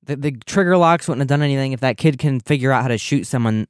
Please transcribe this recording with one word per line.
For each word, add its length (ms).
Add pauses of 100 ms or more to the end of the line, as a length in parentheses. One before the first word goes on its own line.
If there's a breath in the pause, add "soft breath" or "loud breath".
The, 140
the 140
trigger 440
locks 320
wouldn't 140
have 80
done 120
anything 300
if 80
that 160
kid 240
can 220
figure 320
out 80
how 80
to 80
shoot 260
someone 460